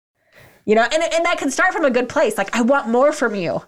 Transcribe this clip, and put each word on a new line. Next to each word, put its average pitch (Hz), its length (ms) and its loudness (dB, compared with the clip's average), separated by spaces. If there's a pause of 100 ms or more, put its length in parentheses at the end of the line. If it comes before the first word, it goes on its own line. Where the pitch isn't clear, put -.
(640)
You 208 120 2
know, 226 60 4
and, 302 200 0
and 330 240 0
that 349 120 0
can 294 120 -4
start 359 240 0
from 339 100 -4
a 277 60 4
good 247 180 0
place. 226 300 0
Like, 196 180 -4
"I 240 60 0
want 262 260 2
more 254 240 2
from 240 220 -2
you." 165 340 -4